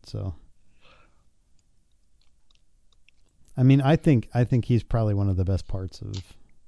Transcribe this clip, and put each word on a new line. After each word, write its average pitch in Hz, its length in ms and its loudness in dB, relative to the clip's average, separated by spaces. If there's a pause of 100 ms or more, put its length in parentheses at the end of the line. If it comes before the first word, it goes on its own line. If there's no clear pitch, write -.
So, 98 300 -10 (3250)
I 131 60 0
mean, 135 180 6
I 139 160 2
think, 135 380 2
I 123 100 2
think 120 200 0
he's 120 180 0
probably 110 320 -2
one 101 140 -2
of 92 80 0
the 92 80 -2
best 92 220 -2
parts 95 340 -10
of 101 220 -12 (440)